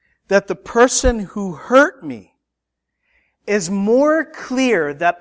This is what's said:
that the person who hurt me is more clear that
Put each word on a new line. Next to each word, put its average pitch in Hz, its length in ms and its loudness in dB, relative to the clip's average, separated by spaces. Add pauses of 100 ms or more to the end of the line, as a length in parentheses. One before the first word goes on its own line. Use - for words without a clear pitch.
(280)
that 196 180 2
the 202 80 -6
person 240 640 0
who 196 360 -8
hurt 262 500 0
me 120 300 -14 (1120)
is 202 220 -2
more 254 560 2
clear 247 640 -2
that 165 280 -2